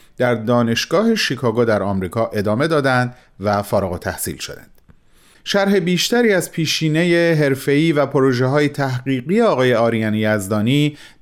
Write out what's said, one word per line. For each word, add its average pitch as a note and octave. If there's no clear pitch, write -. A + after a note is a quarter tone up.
در B2
دانشگاه A#2+
شیکاگو A#2+
در G#2
آمریکا G2
ادامه G#2+
دادند C3
و G2+
فارغ G2
التحصیل F2
شدند. -
شرح G3
بیشتری G3
از E3+
پیشینه E3+
حرفه‌ای C#3+
و C#3+
پروژه‌های C3+
تحقیقی C3+
آقای C3
آریان A2
یزدانی G#2+